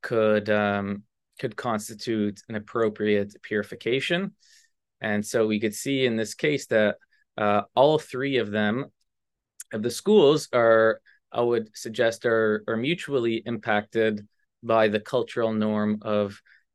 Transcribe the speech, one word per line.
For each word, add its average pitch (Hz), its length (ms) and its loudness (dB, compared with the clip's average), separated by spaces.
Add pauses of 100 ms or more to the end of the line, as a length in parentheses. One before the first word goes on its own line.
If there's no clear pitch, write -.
could, 107 480 2
um, 101 540 0 (360)
could 120 160 -8
constitute 107 920 -4
an 110 60 -8
appropriate 104 760 0 (100)
purification. 131 880 -4 (680)
And 104 260 -4
so 113 220 0
we 107 120 0
could 107 160 -2
see 135 300 -2
in 113 100 0
this 110 180 -4
case - 340 -2
that, 107 300 2 (400)
uh, 104 240 2 (140)
all 147 220 6
three 135 400 -4
of 104 140 -2
them, 107 340 -2 (880)
of 110 120 -6
the 117 80 -2
schools, 156 640 4
are, 113 480 4 (300)
I 120 100 -2
would 117 340 -2
suggest, 113 500 -2
are, 110 420 2
are 113 100 -4
mutually 127 680 -2
impacted 107 840 -2 (360)
by 113 260 4
the 104 100 0
cultural 113 540 -2
norm 107 480 0
of 104 400 -2 (340)